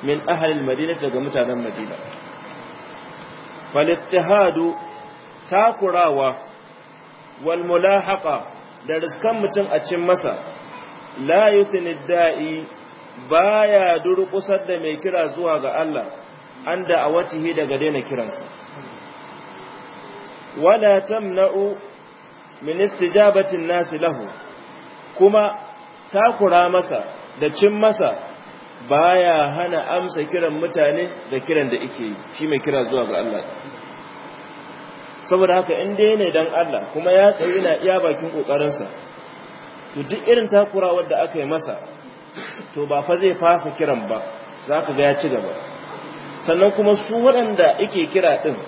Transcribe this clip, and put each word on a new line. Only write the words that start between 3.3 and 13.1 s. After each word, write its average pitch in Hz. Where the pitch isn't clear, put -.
Fal 151
ittihadu, 170
takurawa, 175
wal 170
mulahaqa, 185
da 156
riskan 208
mutum 202
a 156
cin 175
masa, 175
la 170
yuthni 196
da'i, 160